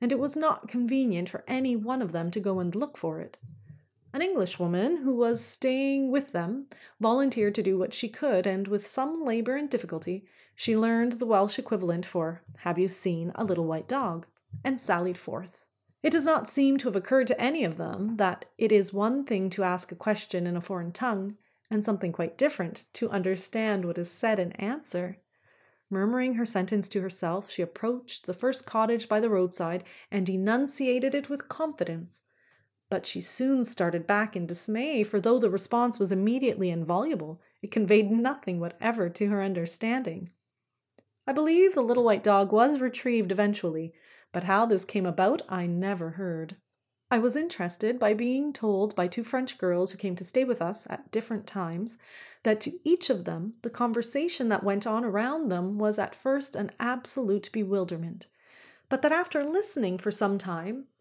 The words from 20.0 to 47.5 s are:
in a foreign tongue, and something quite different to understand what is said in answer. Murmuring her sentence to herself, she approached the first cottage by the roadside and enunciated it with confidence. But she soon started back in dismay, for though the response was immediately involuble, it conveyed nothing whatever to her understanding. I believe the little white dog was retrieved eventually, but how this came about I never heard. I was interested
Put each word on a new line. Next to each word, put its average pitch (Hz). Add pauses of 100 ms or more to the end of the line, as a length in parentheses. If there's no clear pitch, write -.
in 175
a 175
foreign 175
tongue, 208 (320)
and 214
something 190
quite -
different 214
to -
understand 190
what 170
is 175
said 220
in 175
answer. 190 (720)
Murmuring 240
her 233
sentence 202
to 196
herself, 185
she -
approached 226
the 180
first 254
cottage 226
by 214
the 226
roadside 180 (260)
and 190
enunciated 247
it 285
with 285
confidence. 175 (640)
But -
she -
soon 254
started 170
back 214
in 175
dismay, 220
for 208
though 226
the 220
response 233
was 196
immediately 208
involuble, 170 (200)
it 202
conveyed 208
nothing 226
whatever 196
to 202
her 202
understanding. 190 (960)
I 269
believe 330
the 277
little 240
white 208
dog 196
was 262
retrieved 233
eventually, 180 (380)
but 175
how 196
this 202
came 190
about 185
I 180
never 175
heard. 165 (560)
I 233
was 233
interested 247